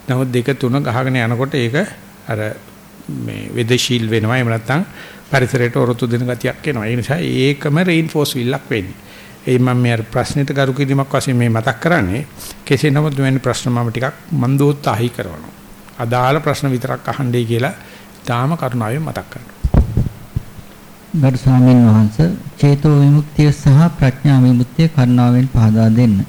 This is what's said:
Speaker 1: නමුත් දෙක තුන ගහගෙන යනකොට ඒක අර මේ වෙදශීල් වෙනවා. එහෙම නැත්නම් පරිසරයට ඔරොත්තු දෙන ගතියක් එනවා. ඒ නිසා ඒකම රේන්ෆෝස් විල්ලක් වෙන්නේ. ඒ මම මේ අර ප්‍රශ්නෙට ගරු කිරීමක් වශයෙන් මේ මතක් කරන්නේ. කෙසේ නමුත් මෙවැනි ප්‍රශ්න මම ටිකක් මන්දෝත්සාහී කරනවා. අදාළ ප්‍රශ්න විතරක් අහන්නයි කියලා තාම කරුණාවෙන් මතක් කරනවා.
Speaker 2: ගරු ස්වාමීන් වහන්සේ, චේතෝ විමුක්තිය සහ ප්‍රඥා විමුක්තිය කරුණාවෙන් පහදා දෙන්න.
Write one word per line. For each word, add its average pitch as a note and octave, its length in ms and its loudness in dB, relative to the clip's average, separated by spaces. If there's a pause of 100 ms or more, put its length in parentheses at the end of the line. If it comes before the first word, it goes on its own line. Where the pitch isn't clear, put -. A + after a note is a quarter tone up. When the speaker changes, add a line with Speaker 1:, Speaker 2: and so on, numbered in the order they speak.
Speaker 1:
නමුත් C3 280 -4
දෙක B2 240 -2
තුන C3 240 -2
ගහගෙන C3 380 -2
යනකොට B2 380 -2
ඒක A#2+ 200 -2 (500)
අර A2 140 -6 (760)
මේ G#2+ 340 -10
වෙදශීල් A#2+ 560 -2
වෙනවා. A2 300 0
එහෙම A#2+ 120 0
නැත්නම් B2+ 360 -2 (400)
පරිසරයට B2 500 0
ඔරොත්තු B2 300 0
දෙන A#2+ 240 -2
ගතියක් B2 380 -6
එනවා. A2 180 -4
ඒ A#2 100 -2
නිසා B2+ 220 -2
ඒකම C#3 640 -2
රේන්ෆෝස් D#3+ 560 0
විල්ලක් C3 340 -4
වෙන්නේ. G#2 240 -4 (480)
ඒ B2+ 160 0
මම B2 200 2
මේ A#2+ 160 2
අර A2+ 100 -2
ප්‍රශ්නෙට C#3 500 -2
ගරු C3+ 200 0
කිරීමක් C#3 360 -2
වශයෙන් C3 260 -2
මේ A#2+ 140 2
මතක් A2+ 300 -2
කරන්නේ. F#2 460 0 (360)
කෙසේ D3 300 0
නමුත් C#3+ 260 0
මෙවැනි C3 220 0
ප්‍රශ්න B2 320 -4
මම A#2+ 180 0
ටිකක් A#2+ 240 -4 (160)
මන්දෝත්සාහී C#3 800 0
කරනවා. - 480 -12 (380)
අදාළ B2 440 0
ප්‍රශ්න C#3+ 300 -2
විතරක් B2+ 380 -4
අහන්නයි A#2+ 380 -2
කියලා A#2 280 -2 (480)
තාම B2 340 -2
කරුණාවෙන් B2 460 -4
මතක් B2+ 260 -8
කරනවා. - 300 -20 (1600)
Speaker 2:
ගරු C3 180 2
ස්වාමීන් B2+ 460 6
වහන්සේ, A2 460 4 (240)
චේතෝ C#3+ 400 2
විමුක්තිය D3 580 4
සහ - 160 0 (240)
ප්‍රඥා C3+ 500 2
විමුක්තිය B2+ 460 2
කරුණාවෙන් B2 640 2
පහදා A2+ 400 4
දෙන්න. A#2 260 4 (140)